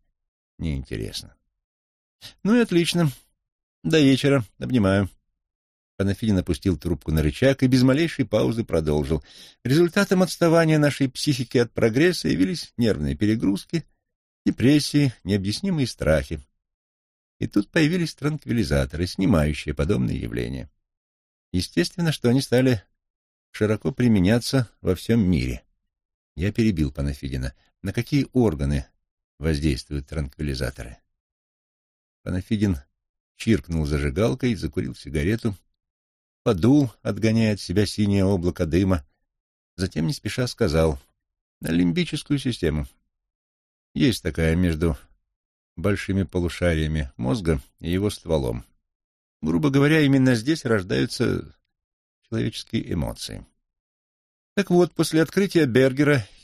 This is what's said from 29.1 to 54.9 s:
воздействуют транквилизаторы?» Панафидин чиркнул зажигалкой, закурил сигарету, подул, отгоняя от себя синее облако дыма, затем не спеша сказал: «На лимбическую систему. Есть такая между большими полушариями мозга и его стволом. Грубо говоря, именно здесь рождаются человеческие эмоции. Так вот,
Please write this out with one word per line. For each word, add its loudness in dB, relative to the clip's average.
воздействуют -2
транквилизаторы?» -8
Панафидин -2
чиркнул -2
зажигалкой, -2
закурил -6
сигарету, -4
подул, 2
отгоняя 0
от -6
себя 0
синее 2
облако 0
дыма, 2
затем -4
не 0
спеша -6
сказал: 0
«На -6
лимбическую 0
систему. -2
Есть 2
такая 0
между 0
большими -2
полушариями -2
мозга -2
и -8
его -2
стволом. -4
Грубо 0
говоря, 4
именно 4
здесь -4
рождаются -2
человеческие -6
эмоции. -6
Так -2
вот, 4